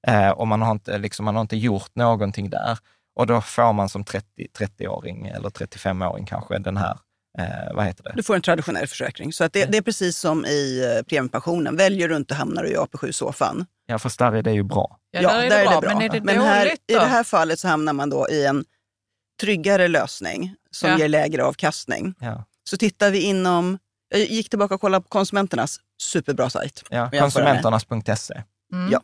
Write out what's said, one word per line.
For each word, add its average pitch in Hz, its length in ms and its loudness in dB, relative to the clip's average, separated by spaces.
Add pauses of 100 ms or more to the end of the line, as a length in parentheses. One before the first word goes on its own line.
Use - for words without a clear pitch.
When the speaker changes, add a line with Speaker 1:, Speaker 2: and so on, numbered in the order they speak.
Speaker 1:
Eh, 104 240 6
och 113 180 0
man 110 140 2
har 117 100 2
inte, 104 260 -4
liksom, 101 260 -6
man 107 100 0
har 110 80 0
inte 110 140 -4
gjort 107 380 -2
någonting 104 560 0
där. 110 280 -4 (380)
Och 117 100 2
då 117 140 2
får 117 320 2
man 101 160 0
som 101 160 -8
trettio, - 440 -10 (100)
trettioåring 101 680 -8
eller - 240 -8
trettiofemåring 92 760 -6
kanske - 320 -6
den 95 180 -4
här, 98 220 -2 (400)
eh, - 360 -8
vad 104 100 0
heter 92 200 -6
det? - 120 -12
Speaker 2:
Du 226 60 -4
får - 120 0
en 170 80 0
traditionell 151 440 -2
försäkring. 131 460 -8
Så - 120 0
att 160 80 -2
det, 202 100 2
Speaker 1:
Mm. 185 100 0
Speaker 2:
det 214 60 4
är 202 40 0
precis 185 360 -2
som 160 280 0
i, 127 520 0
eh, 117 60 -2
premiepensionen. 151 720 -2
Väljer 190 320 4
du 160 80 0
inte 147 180 -4
hamnar 143 280 -4
du 160 60 -2
i - 80 -2
A - 160 0
P 147 60 -10
sju-soffan. - 680 -4 (200)
Speaker 1:
Ja, 113 120 -4
fast - 200 -6
där 120 140 4
är 110 100 2
det 110 100 2
ju 104 100 2
bra. - 360 -2 (120)
Speaker 3:
Ja, 175 100 -4
Speaker 2:
Ja, 180 120 6
Speaker 3:
där 226 60 4
är 240 40 2
Speaker 2:
där 247 80 2
Speaker 3:
det 208 60 6
Speaker 2:
är 202 120 6
Speaker 3:
bra. 185 120 6
Speaker 2:
det - 60 -2
bra. 208 100 0
Speaker 3:
Men 214 60 2
är 220 60 0
det 214 120 -2
Speaker 2:
Men 196 200 2
här, 202 240 6
Speaker 3:
dåligt 320 220 0
Speaker 2:
i 226 80 2
Speaker 3:
då? 220 60 6
Speaker 2:
det - 60 6
här 240 180 4
fallet 165 360 2
så 185 80 -2
hamnar 156 240 2
man 143 180 -2
då 139 180 0
i 147 180 2
en 139 180 2 (760)
tryggare 190 480 2
lösning 165 680 -4 (160)
som - 200 -2
Speaker 3:
Ja. 185 80 4
Speaker 2:
ger 151 100 2
lägre 151 360 2
avkastning. - 760 -2
Speaker 1:
Ja. 113 240 -8 (260)
Speaker 2:
Så 196 60 -4
tittar 202 340 2
vi 196 100 2
inom... 185 580 2 (300)
Jag 202 120 2
gick 220 300 -2
tillbaka 202 240 0
och 190 60 -6
kollade 190 220 2
på - 60 -20
Konsumenternas 190 720 -2 (220)
superbra 131 480 0
sajt. - 400 -6
Speaker 1:
Ja, 120 160 -2
Speaker 2:
Och 131 80 -6
jämföra 143 60 2
med. - 20 6
Speaker 1:
konsumenternas 131 600 4
punkt 110 340 -4
se. - 240 -12 (300)
Speaker 3:
Mm. 180 200 -2
Speaker 2:
Ja. - 120 2